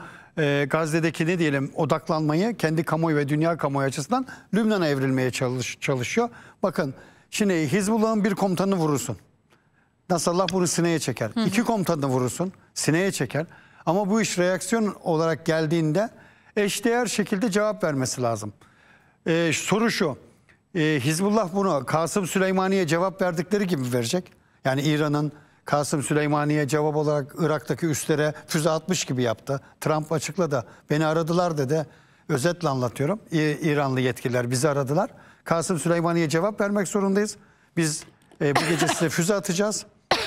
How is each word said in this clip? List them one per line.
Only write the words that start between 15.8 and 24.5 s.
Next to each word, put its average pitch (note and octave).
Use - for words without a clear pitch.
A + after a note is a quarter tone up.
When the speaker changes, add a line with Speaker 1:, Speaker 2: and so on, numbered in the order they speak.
Speaker 1:
eşdeğer A#3
şekilde G3+
cevap G#3
vermesi C3
lazım. A2+
Ee, E3+
soru G3+
şu, D3+
e, D#3
Hizbullah F#3
bunu F#3
Kasım E3
Süleymani'ye F#3+
cevap F3
verdikleri F3+
gibi C3+
verecek. B2+